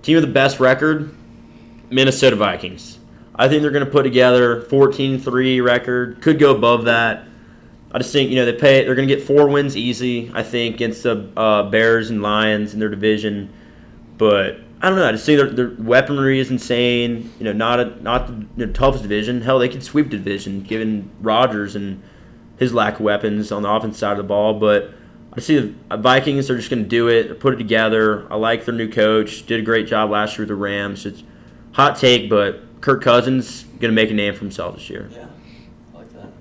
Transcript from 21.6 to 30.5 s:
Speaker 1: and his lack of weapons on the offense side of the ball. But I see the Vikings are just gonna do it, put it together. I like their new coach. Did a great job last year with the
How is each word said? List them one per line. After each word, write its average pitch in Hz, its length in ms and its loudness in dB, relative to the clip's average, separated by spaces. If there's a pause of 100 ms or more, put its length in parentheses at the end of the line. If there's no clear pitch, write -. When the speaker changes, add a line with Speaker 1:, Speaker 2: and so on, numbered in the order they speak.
Speaker 1:
and 98 260 -8 (560)
his 123 160 0
lack 107 220 0
of - 60 -10
weapons 104 500 -2
on 104 120 -4
the 101 60 -2
offense 110 280 -2
side 101 140 -2
of 104 60 -2
the 101 60 -6
ball. 104 300 0
But 104 380 0 (420)
I - 60 -8
see 156 180 0 (320)
the 107 80 -6
Vikings 135 520 0
are 127 80 0
just 113 120 -10
gonna 120 140 -2
do 117 260 0
it, 117 300 0
put 131 140 2
it 120 40 -4
together. 110 720 0
I - 60 -8
like 113 280 -2
their 120 100 -4
new 113 140 -4
coach. 107 560 0
Did 117 140 -4
a 107 40 -6
great 113 240 0
job 107 220 0
last 104 280 -2
year 107 60 -6
with 104 60 -8
the 104 60 -4